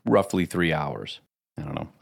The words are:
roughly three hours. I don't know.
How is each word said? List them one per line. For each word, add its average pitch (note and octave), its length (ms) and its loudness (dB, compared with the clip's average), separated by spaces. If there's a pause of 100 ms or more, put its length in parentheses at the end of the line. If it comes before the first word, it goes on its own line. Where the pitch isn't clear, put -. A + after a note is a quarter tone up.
roughly F#2+ 400 4
three E2+ 260 0
hours. C#2+ 480 -6 (380)
I D2+ 40 -8
don't C#2+ 120 -8
know. D#2 140 -8 (140)